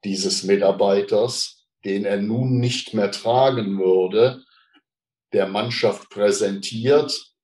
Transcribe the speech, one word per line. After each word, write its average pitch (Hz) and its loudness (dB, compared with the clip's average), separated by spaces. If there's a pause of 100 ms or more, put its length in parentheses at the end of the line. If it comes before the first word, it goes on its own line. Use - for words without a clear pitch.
dieses 98 -4
Mitarbeiters, 101 0 (180)
den 101 -2
er 101 0
nun 123 0
nicht - -4
mehr 101 0
tragen 120 0
würde, 95 2 (880)
der 98 2
Mannschaft 107 -4
präsentiert 110 0 (120)